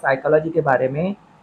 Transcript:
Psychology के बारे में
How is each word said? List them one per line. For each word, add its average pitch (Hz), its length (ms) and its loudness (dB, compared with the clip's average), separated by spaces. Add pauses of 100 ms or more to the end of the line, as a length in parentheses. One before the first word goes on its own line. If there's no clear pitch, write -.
Psychology 151 480 0
के 165 80 0
बारे 131 260 2
में 165 280 -4 (280)